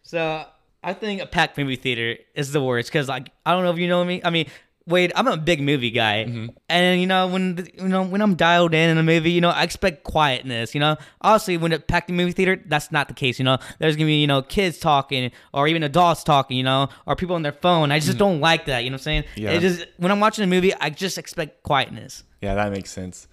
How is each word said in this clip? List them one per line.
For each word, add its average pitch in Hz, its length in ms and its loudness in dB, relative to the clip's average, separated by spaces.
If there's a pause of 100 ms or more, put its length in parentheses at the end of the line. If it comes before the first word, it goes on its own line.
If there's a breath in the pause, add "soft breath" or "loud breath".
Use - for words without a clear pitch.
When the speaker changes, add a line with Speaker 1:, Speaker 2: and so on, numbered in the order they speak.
Speaker 1:
So 160 420 -6 (380)
I 180 100 -6
think 196 280 -6
a 147 40 -10
packed 160 320 0
movie 139 180 -4
theater 117 400 -4 (200)
is 143 180 -6
the 151 100 0
worst 120 280 -2
'cause, 143 180 -2
like, 131 200 -8 (160)
I 160 80 2
don't 180 100 0
know 175 80 2
if 165 80 -4
you 175 80 -2
know 175 180 2
me. 180 180 -4
I 175 60 -2
mean, 165 160 0 (420 loud breath)
Wade, 180 280 2
I'm 240 120 0
a 262 100 0
big 156 240 0
movie 139 300 0
guy. 110 360 0
Speaker 2:
Mm-hmm. 117 200 -8 (200)
Speaker 1:
And, 180 320 2
you 180 60 0
know, 185 220 0
when, 185 280 -2
the, 170 220 -10
you 185 100 -8
know, 190 140 0
when 190 220 -2
I'm 208 100 4
dialed 170 400 4
in 160 160 4
in 160 80 2
a 160 60 2
movie, 165 260 4
you 175 120 2
know, 175 100 4
I 147 100 -2
expect 170 420 -4
quietness, 127 720 -2
you 147 60 -2
know? 151 180 2 (240 loud breath)
Obviously, 196 360 2
when 165 160 0
it 151 140 -4
packed 170 200 0
the 175 60 -4
movie 180 180 0
theater, 185 340 0
that's - 260 -2
not 147 160 -2
the 123 60 -14
case, 127 240 -2
you 131 80 -2
know? 131 140 2 (180 loud breath)
There's 156 180 0
gonna 156 120 0
be, 151 120 2
you 147 60 2
know, 139 160 2
kids 185 380 -2
talking 139 500 0 (240 loud breath)
or 139 140 0
even 165 160 0
adults 160 400 2
talking, 135 340 2
you 131 60 0
know, 135 260 2 (160 loud breath)
or 143 100 -2
people 180 200 -4
on 165 80 -2
their 147 80 -4
phone. 160 400 2
I 151 80 2
just 147 140 0
Speaker 2:
Mm-hmm. 120 40 -4
Speaker 1:
don't 196 220 2
like 165 260 2
that, 127 180 -2
you 127 60 -6
know 135 60 -6
what 135 60 -12
I'm - 20 -14
saying? 151 200 -2 (120 loud breath)
Speaker 2:
Yeah. 104 160 -4
Speaker 1:
It 165 80 2
just, 175 260 0 (120)
when 180 140 2
I'm 202 100 2
watching 214 220 2
a 190 40 2
movie, 185 260 4
I - 160 -4
just 175 300 -6
expect - 420 -10
quietness. 113 600 -4 (180)
Speaker 2:
Yeah, 98 140 -2
that 104 160 0
makes 98 180 -8
sense. 92 440 -12